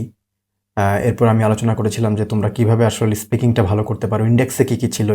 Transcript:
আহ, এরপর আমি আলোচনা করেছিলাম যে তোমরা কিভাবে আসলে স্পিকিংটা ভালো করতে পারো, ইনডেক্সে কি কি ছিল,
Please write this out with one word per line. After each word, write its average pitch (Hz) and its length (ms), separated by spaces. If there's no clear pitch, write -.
আহ, 101 260
এরপর 117 260
আমি 110 160
আলোচনা 110 300
করেছিলাম 107 420
যে 107 80
তোমরা 104 260
কিভাবে 113 360
আসলে 110 280
স্পিকিংটা 120 480
ভালো 104 220
করতে - 220
পারো, 107 200
ইনডেক্সে 120 380
কি 120 120
কি 110 120
ছিল, 107 260